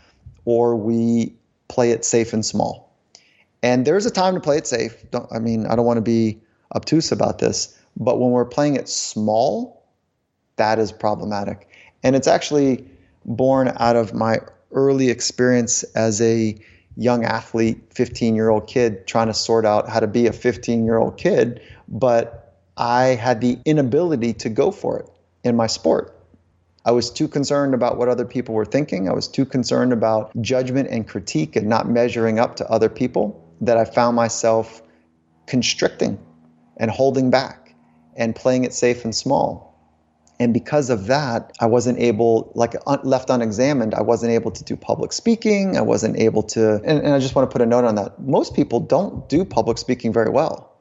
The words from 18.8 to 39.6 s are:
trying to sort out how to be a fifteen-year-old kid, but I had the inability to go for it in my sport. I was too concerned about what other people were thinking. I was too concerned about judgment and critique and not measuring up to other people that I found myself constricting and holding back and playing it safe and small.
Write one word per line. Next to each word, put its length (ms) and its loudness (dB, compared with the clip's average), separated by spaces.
trying 200 2
to 80 -4
sort 320 0
out 220 2
how 120 -2
to 60 2
be 200 2
a 60 2
fifteen-year-old 840 -2
kid, 420 0
but 480 0
I 320 2
had 340 0
the 240 0
inability 680 2
to 140 -8
go 220 0
for 280 -6
it 100 -12
in 100 2
my 120 2
sport. 500 -2
I 60 4
was 180 0
too 180 -2
concerned 460 0
about 240 0
what 100 0
other 160 0
people 300 -6
were 100 0
thinking. 440 -2
I 40 0
was 160 -4
too 160 -2
concerned 480 0
about 380 0
judgment 500 -2
and 160 -4
critique 500 -6
and 120 0
not 220 0
measuring 480 0
up 180 0
to 140 -8
other 180 2
people 580 -4
that 160 2
I 80 4
found 320 0
myself 640 0
constricting 720 -2
and 120 0
holding 400 0
back 440 -2
and 180 -2
playing 300 0
it 80 -4
safe 320 0
and 100 -4
small. 540 -2